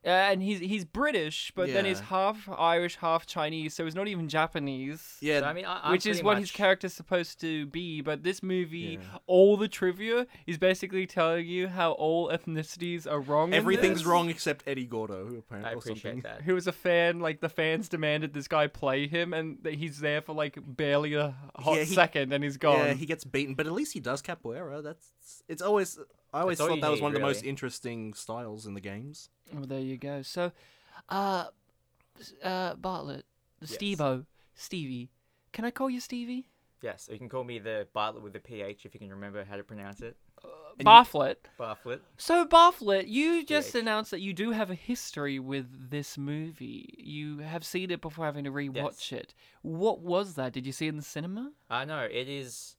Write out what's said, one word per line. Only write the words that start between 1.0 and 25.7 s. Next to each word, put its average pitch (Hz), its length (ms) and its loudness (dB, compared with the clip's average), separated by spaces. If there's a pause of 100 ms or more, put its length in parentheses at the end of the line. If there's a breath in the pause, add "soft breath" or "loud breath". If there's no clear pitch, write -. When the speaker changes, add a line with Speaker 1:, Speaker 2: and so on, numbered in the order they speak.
Speaker 1:
but 180 180 0
then 196 140 2
he's 190 140 0
Speaker 2:
Yeah. 208 60 -10
Speaker 1:
half 196 440 0
Irish, 170 460 2
half 165 280 2
Chinese, 156 480 -4
so 165 140 -4
he's 160 80 -4
not 190 120 -2
even 175 220 -4
Japanese. 147 920 -2
Speaker 2:
Yeah. 147 180 2
Speaker 3:
So, 139 60 0
I 156 80 -2
mean, 185 100 -6
I, 185 200 -6
I'm 151 80 2
Speaker 1:
Which 185 120 2
is 208 140 0
Speaker 3:
pretty 170 80 0
Speaker 1:
what 208 100 6
his 196 140 -2
Speaker 3:
much - 20 -12
Speaker 1:
character's 190 400 4
supposed - 480 -2
to 156 240 -2
be, 156 380 -6
but 147 200 -2
this 185 200 -2
movie, 170 580 -4
Speaker 2:
Yeah. 180 260 -16
Speaker 1:
all 190 300 10
the 208 100 2
trivia 214 600 0 (200 loud breath)
is 165 120 -4
basically 185 480 2
telling 170 400 2
you 180 220 -2
how 180 240 2
all 160 360 2
ethnicities 170 840 -4
are 147 80 0
wrong 147 300 2
in 156 60 2
Speaker 2:
Everything's 185 460 4
Speaker 1:
this. 160 60 -2
Speaker 2:
wrong 170 220 6
except 160 380 -2
Eddie 131 180 -4
Gordo, 107 420 -6
who 120 120 -10
apparently, 113 320 -10
Speaker 3:
I 113 40 -6
Speaker 2:
or 117 40 -8
Speaker 3:
appreciate 110 240 -8
Speaker 2:
something. 123 180 -6
Speaker 3:
that. 110 220 -12
Speaker 1:
Who 175 120 0
was 180 120 -2
a 175 60 -2
fan, 170 480 2
like, 160 200 -2
the 165 80 -2
fans 160 400 0
demanded 151 460 -2
this 139 120 -6
guy 151 200 4
play 143 420 0
him, 170 240 0
and 160 300 -4
that 156 140 -4
he's 147 240 -8
there 147 200 0
for, 151 140 -10
like, 151 260 -4
barely 143 540 2
a 147 200 0 (220)
hot 151 220 4
Speaker 2:
Yeah, 156 60 2
he, 160 100 -2
Speaker 1:
second, 139 400 6
and 143 100 0
he's 139 140 -2
gone. 147 200 6
Speaker 2:
yeah, 147 140 4
he 139 140 -2
gets 160 180 -4
beaten, 139 300 -2
but 151 120 -2
at 160 60 -4
least 277 220 -4
he 180 60 -8
does 131 200 -4
capoeira. 151 640 -8
That's, - 680 -18
it's 165 140 -8
always 196 360 4 (360)